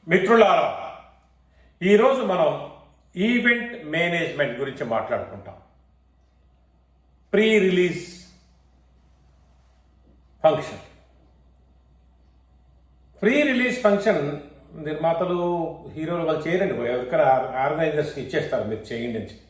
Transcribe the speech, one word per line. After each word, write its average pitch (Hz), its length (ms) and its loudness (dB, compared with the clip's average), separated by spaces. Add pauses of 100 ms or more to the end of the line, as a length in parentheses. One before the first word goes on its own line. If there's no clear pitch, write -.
(100)
మిత్రులారా, 190 800 4 (880)
ఈరోజు 226 400 4
మనం 170 480 0 (460)
ఈవెంట్ 226 680 0
మేనేజ్‌మెంట్ 156 760 -2
గురించి 139 240 -6
మాట్లాడుకుంటాం. 107 720 -6 (1800)
ప్రీ 220 260 4
రిలీజ్ 180 480 2 (2500)
ఫంక్షన్. 147 340 0 (2500)
ప్రీ 262 200 4
రిలీజ్ 247 400 0
ఫంక్షన్ 190 580 2 (340)
నిర్మాతలు, 170 1040 -4 (140)
హీరోలు 160 320 -6
వాళ్ళు 156 240 -2
చేయరండి, 185 260 0
ఎవరికైనా 123 500 0
ఆర్-, 131 320 2
ఆర్గనైజర్స్‌కి 147 640 -2
ఇచ్చేస్తారు, 117 440 -4
"మీరు 107 280 -8
చేయండి" 117 240 -6
అని 101 100 -6
చెప్పి. - 240 -18